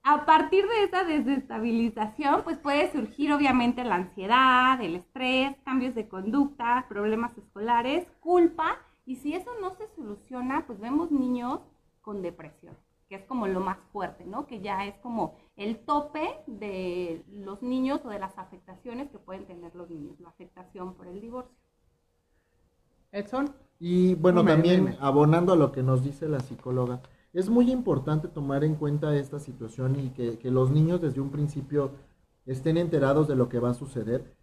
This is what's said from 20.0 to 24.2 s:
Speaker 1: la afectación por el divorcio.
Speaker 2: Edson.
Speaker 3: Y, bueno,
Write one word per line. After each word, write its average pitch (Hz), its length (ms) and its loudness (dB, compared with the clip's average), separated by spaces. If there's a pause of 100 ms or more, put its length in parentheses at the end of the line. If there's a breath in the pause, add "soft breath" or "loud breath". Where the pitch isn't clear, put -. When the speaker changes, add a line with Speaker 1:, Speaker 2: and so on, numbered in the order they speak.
Speaker 1:
la 175 100 -20
afectación 185 640 -16
por 180 140 -20
el 185 120 -16
divorcio. 240 360 -14 (1600)
Speaker 2:
Edson. 254 440 -6 (240)
Speaker 3:
Y, 180 360 4
bueno, 175 260 4